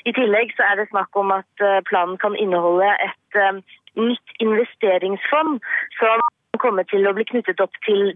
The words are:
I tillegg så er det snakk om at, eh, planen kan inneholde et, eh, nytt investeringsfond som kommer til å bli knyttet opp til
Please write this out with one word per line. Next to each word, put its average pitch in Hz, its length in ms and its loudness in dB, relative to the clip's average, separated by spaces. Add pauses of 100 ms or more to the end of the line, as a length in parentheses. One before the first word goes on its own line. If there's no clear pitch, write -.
I 233 80 -2
tillegg 220 400 0
så 202 160 2
er 202 80 0
det 208 160 -4
snakk 190 240 -4
om 196 160 0
at, 190 240 -6
eh, 196 320 2
planen 185 260 0
kan 208 220 -2
inneholde 185 220 0
et, 190 760 0
eh, 196 240 2 (360)
nytt 233 320 -2 (100)
investeringsfond 220 1200 0 (380)
som 226 220 2 (380)
kommer 190 260 0
til 196 240 0
å 196 60 0
bli 220 100 -2
knyttet 220 340 -4
opp 190 140 0 (120)
til 202 320 2